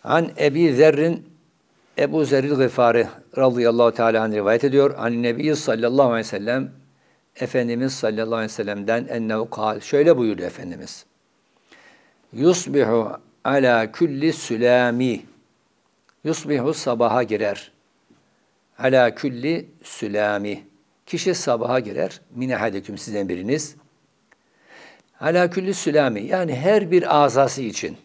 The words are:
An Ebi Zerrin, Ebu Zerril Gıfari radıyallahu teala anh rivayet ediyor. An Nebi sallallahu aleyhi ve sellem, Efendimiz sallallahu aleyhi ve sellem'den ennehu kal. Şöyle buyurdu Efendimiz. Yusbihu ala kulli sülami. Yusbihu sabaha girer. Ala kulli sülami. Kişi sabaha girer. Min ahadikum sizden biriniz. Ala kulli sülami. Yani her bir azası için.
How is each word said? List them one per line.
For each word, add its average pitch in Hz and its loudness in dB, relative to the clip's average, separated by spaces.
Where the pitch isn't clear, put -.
An 160 0
Ebi 147 2
Zerrin, 156 4
Ebu 147 0
Zerril 135 2
Gıfari 120 2
radıyallahu 120 4
teala 113 2
anh 110 -2
rivayet 107 2
ediyor. 139 4
An 117 -2
Nebi 139 -2
sallallahu 127 0
aleyhi 117 0
ve 110 -4
sellem, 117 -6
Efendimiz 123 -4
sallallahu 113 -4
aleyhi 110 -4
ve - -14
sellem'den 104 -4
ennehu 110 -4
kal. 107 -4
Şöyle 147 4
buyurdu 107 -2
Efendimiz. 87 -12
Yusbihu 127 2
ala 120 2
kulli 151 0
sülami. 123 0
Yusbihu 147 -2
sabaha 120 0
girer. 104 -4
Ala 127 2
kulli 143 -6
sülami. 104 -4
Kişi 180 -4
sabaha 123 -2
girer. 95 -6
Min 127 -6
ahadikum 101 -6
sizden 101 -6
biriniz. 101 -6
Ala 175 2
kulli 185 -4
sülami. 143 0
Yani 156 -2
her 185 2
bir 170 4
azası 135 2
için. 98 -8